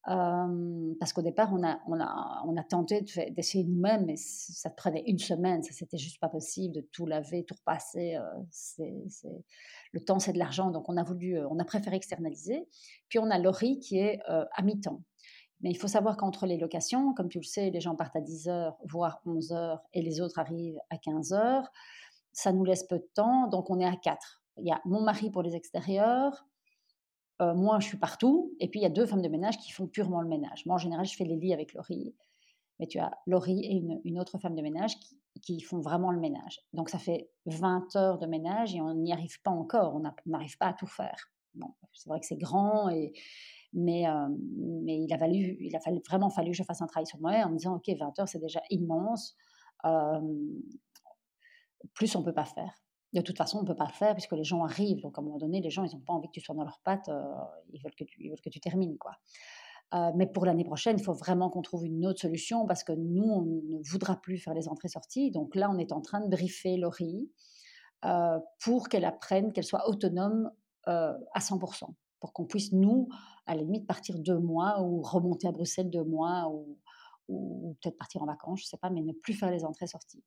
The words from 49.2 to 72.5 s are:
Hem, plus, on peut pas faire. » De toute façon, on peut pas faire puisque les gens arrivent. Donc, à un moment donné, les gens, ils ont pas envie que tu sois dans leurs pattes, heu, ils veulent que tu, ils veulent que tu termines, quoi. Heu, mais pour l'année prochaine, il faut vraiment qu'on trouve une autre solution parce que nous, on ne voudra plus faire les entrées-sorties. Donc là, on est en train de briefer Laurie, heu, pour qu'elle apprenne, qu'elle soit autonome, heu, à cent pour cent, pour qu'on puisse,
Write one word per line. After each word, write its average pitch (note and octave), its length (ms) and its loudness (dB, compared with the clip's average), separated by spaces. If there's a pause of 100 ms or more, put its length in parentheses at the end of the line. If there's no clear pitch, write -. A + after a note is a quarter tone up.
Hem, D#3 760 0 (1300)
plus, A3 220 0
on F3 80 0
peut E3+ 100 0
pas D3+ 120 0
faire. » - 260 -8 (420)
De F3 80 2
toute F3+ 160 -6
façon, - 220 0
on G3+ 40 0
peut F3 120 -2
pas D3+ 120 0
faire G#3 260 2
puisque - 200 -4
les D#3 100 -2
gens E3+ 220 0
arrivent. F#3+ 340 0
Donc, D3 180 -10
à D3 40 -8
un - 20 -6
moment D3+ 140 -6
donné, E3 240 -2
les E3 80 -4
gens, F#3 160 -2
ils D#3+ 100 -8
ont C3+ 60 -14
pas F3 100 -6
envie E3 160 -2
que - 60 -16
tu D#3+ 80 -12
sois - 120 -10
dans D3+ 120 -4
leurs - 180 -14
pattes, G3 240 -2
heu, D3 140 -4 (500)
ils C3+ 100 -16
veulent - 140 -12
que D#3 80 -10
tu, - 180 -16
ils D3+ 80 -10
veulent D3+ 120 -12
que - 80 -10
tu D#3 100 -14
termines, E3+ 380 -2
quoi. - 160 -12 (800)
Heu, E3+ 220 2
mais F#3 120 6
pour F#3 180 0
l'année E3+ 200 4
prochaine, G3+ 340 2
il - 40 -4
faut F#3 100 0
vraiment F3+ 360 2
qu'on F3+ 120 -4
trouve E3+ 240 -4
une D#3+ 200 0
autre F#3+ 140 0
solution F#3 460 0
parce F3+ 180 0
que - 80 -4
nous, E3+ 320 2
on G#3+ 200 4
ne D#3+ 460 -2
voudra F#3 280 0
plus F#3 200 -6
faire E3 160 -6
les D#3+ 140 -2
entrées-sorties. F#3 640 -4
Donc D#3+ 240 -4
là, G3+ 160 4
on F#3+ 60 2
est E3 160 -2
en D#3 80 -2
train - 180 -4
de G#3+ 80 -2
briefer F3+ 480 0
Laurie, F3+ 560 -2 (720)
heu, E3+ 360 4 (200)
pour A#3 300 2
qu'elle F#3 160 4
apprenne, G3 480 2
qu'elle F3 100 0
soit - 240 0
autonome, G3+ 640 2 (380)
heu, E3 240 2 (200)
à G3 60 0
cent F#3+ 180 -2
pour F3+ 180 -4
cent, - 200 -12 (240)
pour - 140 -10
qu'on F3 120 -4
puisse, G3+ 280 -2